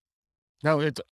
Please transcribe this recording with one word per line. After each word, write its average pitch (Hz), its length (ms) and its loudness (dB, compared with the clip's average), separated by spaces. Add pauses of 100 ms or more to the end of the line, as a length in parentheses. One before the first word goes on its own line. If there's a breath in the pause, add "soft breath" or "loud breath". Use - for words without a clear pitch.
(640)
No, 151 180 2
it's, 151 180 -2 (140)